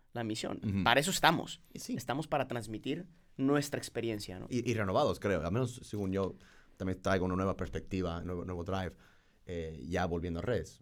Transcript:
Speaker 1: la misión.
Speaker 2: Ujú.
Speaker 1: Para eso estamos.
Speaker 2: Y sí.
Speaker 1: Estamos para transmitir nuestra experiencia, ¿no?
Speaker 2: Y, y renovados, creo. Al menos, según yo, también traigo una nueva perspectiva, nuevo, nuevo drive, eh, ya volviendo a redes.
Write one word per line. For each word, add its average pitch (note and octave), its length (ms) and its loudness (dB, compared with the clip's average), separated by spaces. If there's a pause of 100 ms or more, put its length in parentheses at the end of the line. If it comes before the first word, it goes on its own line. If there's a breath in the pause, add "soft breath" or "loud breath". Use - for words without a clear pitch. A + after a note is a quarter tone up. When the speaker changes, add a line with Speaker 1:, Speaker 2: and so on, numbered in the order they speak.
(120)
Speaker 1:
la B2 120 -4
misión. G#2+ 400 -4
Speaker 2:
Ujú. G2 200 2
Speaker 1:
Para A#2+ 160 8
eso D#3+ 100 0
estamos. - 500 4 (120)
Speaker 2:
Y - 80 -10
sí. - 160 -6
Speaker 1:
Estamos C#3+ 320 -2
para C#3 200 2
transmitir A#2+ 580 -4 (300 soft breath)
nuestra C#3 420 2
experiencia, G#2+ 600 -4
¿no? G#2 120 -10
Speaker 2:
Y, A#2+ 180 -2
y A#2 60 4
renovados, G#2+ 460 2
creo. F2+ 240 2
Al E2+ 80 0
menos, A#2+ 320 -2
según G2+ 280 -4
yo, F#2+ 240 0 (400 soft breath)
también F#2 260 -4
traigo F#2+ 240 4
una F2+ 100 0
nueva F#2 200 2
perspectiva, E2+ 680 -4
nuevo, F2 200 -4
nuevo F2+ 200 -6
drive, F#2 300 -4 (500 soft breath)
eh, D#2+ 420 -6
ya F2 200 2
volviendo E2 340 -2
a - 20 -4
redes. G2 400 -2